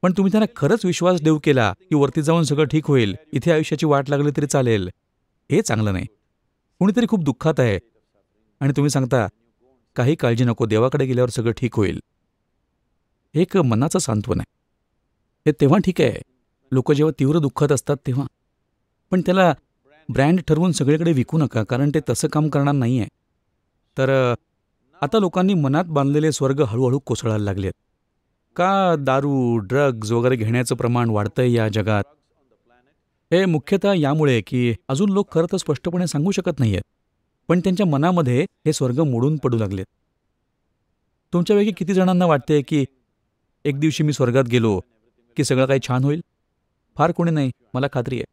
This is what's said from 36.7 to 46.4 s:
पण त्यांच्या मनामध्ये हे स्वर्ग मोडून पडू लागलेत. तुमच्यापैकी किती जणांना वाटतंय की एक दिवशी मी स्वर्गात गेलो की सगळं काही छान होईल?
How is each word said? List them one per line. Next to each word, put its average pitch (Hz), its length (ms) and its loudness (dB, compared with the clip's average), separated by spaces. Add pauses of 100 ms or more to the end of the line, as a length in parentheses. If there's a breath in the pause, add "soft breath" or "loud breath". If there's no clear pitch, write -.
पण 175 120 2
त्यांच्या 185 260 0
मनामध्ये 151 560 2 (240)
हे 151 80 0
स्वर्ग 127 260 -2
मोडून 143 380 0
पडू 123 200 -2
लागलेत. 98 280 -4 (1500)
तुमच्यापैकी 202 380 2
किती 180 220 -6
जणांना 180 320 2
वाटतंय 151 360 2
की 143 240 -2 (800)
एक 143 140 -4
दिवशी 156 240 0
मी 147 100 0
स्वर्गात 127 300 2
गेलो 113 380 0 (560)
की 147 60 0
सगळं 131 220 0
काही 135 220 0
छान 127 160 0
होईल? 147 180 -2 (720)